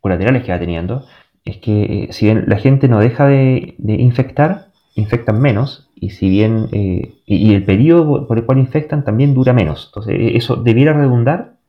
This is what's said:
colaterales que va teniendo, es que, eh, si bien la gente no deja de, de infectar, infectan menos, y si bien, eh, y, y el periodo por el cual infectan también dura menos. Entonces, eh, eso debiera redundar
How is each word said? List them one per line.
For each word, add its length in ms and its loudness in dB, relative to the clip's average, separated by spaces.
colaterales 420 0
que 100 -6
va 60 -4
teniendo, 460 -6
es 140 -12
que, 240 -2
eh, 280 -4
si 160 -4
bien 220 2
la 80 2
gente 320 2
no 100 2
deja 280 2
de, 520 0
de 160 -4
infectar, 760 -2
infectan 460 -2
menos, 540 -2
y 160 -8
si 200 -2
bien, 420 0
eh, 420 -4
y, 100 -2
y 180 4
el 100 0
periodo 600 2
por 120 -2
el 60 -4
cual 140 0
infectan 460 -2
también 300 2
dura 180 2
menos. 380 -2
Entonces, 280 -8
eh, 180 0
eso 200 -2
debiera 380 2
redundar 640 0